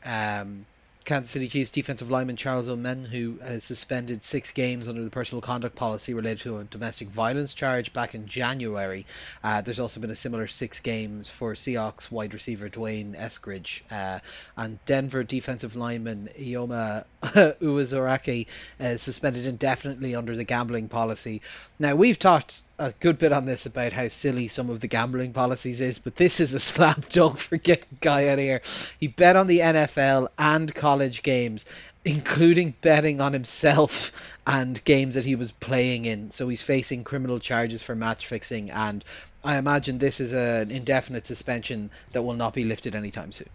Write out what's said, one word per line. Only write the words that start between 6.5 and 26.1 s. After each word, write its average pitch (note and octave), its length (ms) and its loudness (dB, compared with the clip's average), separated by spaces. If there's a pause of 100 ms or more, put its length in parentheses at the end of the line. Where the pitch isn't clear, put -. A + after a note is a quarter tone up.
a G#2 80 -10
domestic A2 420 -10
violence A#2 460 -2
charge B2+ 400 -4
back A#2+ 200 -6
in G#2+ 120 -12
January. G#2 800 -6 (360)
Uh, G#2+ 200 -2
there's A2+ 180 -6
also A#2 220 -4
been A2 100 -8
a G#2+ 40 -4
similar A2+ 320 -4
six - 340 -2
games G#2+ 480 -8
for A2+ 240 -8
Seahawks A2 580 -6
wide G#2+ 220 -8
receiver G#2 360 -8
Dwayne G#2+ 480 -8
Eskridge. G2 720 -8
Uh, F#2+ 300 -6 (380)
and A2 280 -10
Denver C3+ 380 -2
defensive A#2+ 540 -8
lineman A2+ 600 -8
Ioma A#2+ 760 -6
<laughs> - 100 -20
Uwazuraki, C3+ 1200 2 (340)
uh, A#2+ 160 -2
suspended B2 480 -2
indefinitely C3 720 -4
under A#2 200 -6
the A#2 80 -6
gambling A#2 460 -2
policy. A2+ 520 -4 (380)
Now, D3 160 2
we've G#3+ 240 6
talked E3+ 420 4 (180)
a C3+ 200 -4
good E3+ 180 4
bit D#3 140 4
on C#3 140 2
this B2+ 200 0
about A#2+ 280 -4
how B2 160 -4
silly B2 380 2
some B2 220 0
of A#2 120 -6
the A#2+ 60 -6
gambling B2+ 440 -2
policies B2 480 -2
is, B2+ 200 0
but - 160 -10